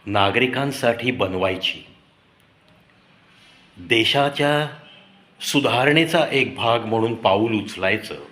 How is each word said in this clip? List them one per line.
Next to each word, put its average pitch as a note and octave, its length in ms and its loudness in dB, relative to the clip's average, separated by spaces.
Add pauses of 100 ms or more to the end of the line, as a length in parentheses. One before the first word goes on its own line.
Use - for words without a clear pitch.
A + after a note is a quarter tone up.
नागरिकांसाठी A#2+ 1040 0
बनवायची, F#2 720 -2 (1900)
देशाच्या C#3+ 920 0 (720)
सुधारणेचा D3 920 2
एक C3 220 0
भाग A#2 260 0
म्हणून A2+ 340 0
पाऊल A2 380 2
उचलायचं G2 640 -4 (160)